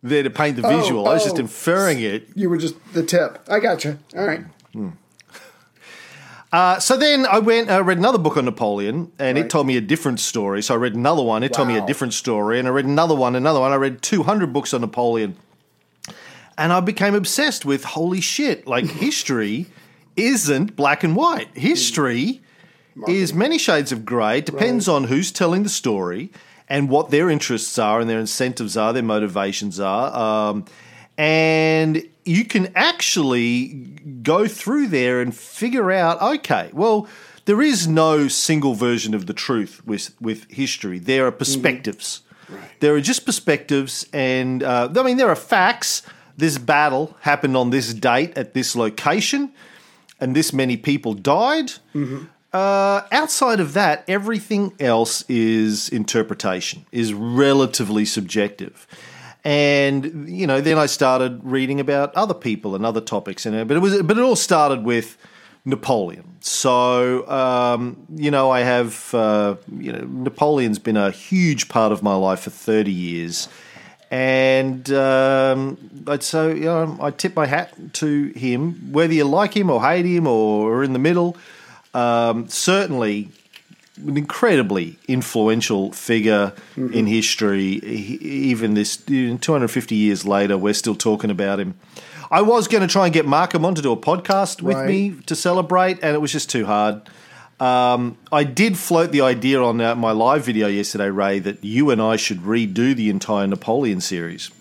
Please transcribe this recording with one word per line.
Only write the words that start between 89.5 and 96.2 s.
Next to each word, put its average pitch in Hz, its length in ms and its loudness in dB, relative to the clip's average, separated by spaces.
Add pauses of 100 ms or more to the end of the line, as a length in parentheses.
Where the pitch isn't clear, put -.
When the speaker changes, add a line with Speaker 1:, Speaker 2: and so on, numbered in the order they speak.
Speaker 1:
fifty 117 260 -2
years 104 300 2
later, 101 320 2
we're 101 160 2
still 104 220 -2
talking 107 340 0
about 98 300 -2
him. 95 160 -6 (560)
I 170 100 4
was 226 280 2
gonna 196 180 2
try 190 200 2
and 165 60 0
get 156 120 4
Markham 160 400 2
on 185 100 0
to 151 60 -6
do 135 100 0
a 110 60 0
podcast 185 640 -2
with 185 160 0
Speaker 2:
Right. - 100 -2
Speaker 1:
me 196 280 -2 (100)
to 160 100 -4
celebrate, 180 640 0
and 151 140 0
it 151 60 0